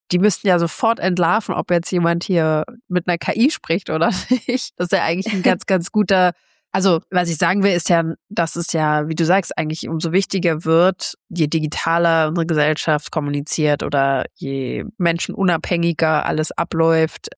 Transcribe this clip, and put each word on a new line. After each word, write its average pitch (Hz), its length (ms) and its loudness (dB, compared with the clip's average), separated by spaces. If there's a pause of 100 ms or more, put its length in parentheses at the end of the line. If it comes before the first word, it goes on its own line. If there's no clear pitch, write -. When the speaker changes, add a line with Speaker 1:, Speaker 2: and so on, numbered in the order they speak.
(120)
Speaker 1:
die 175 80 2
müssten 202 280 2
ja 180 100 4
sofort 220 420 0
entlarven, 180 540 0
ob - 160 -4
jetzt 175 220 0
jemand 170 320 2
hier 156 400 2 (240)
mit 175 200 -2
einer 170 100 0
K - 180 -4
I 240 160 4
spricht - 380 -4
oder 160 200 2
<laughs> 214 380 -2
nicht. - 300 -4
Das 180 80 -2
ist - 80 -6
ja 170 100 2
eigentlich 175 300 -2
ein 190 100 -2
Speaker 2:
<laughs> - 0 -
Speaker 1:
ganz, 185 220 0
ganz 180 260 -2
guter, 185 400 2 (420)
also 185 280 2 (100)
was 180 180 0
ich 160 80 -2
sagen 190 260 2
will, 196 100 2
ist 175 160 0
ja, 170 140 4 (260)
dass 175 260 -2
es 165 160 -4
ja, 151 380 0
wie 160 60 -4
du 165 100 2
sagst, 185 320 0
eigentlich 156 320 -4
umso 160 240 -4
wichtiger 170 500 0
wird, 170 520 2 (120)
je 165 200 0
digitaler 165 800 0
unsere 165 160 -2
Gesellschaft 151 640 0
kommuniziert 147 720 -2
oder 139 420 0 (100)
je 127 500 -6 (120)
menschenunabhängiger 170 1300 0
alles 156 280 -2
abläuft, 160 760 0 (100)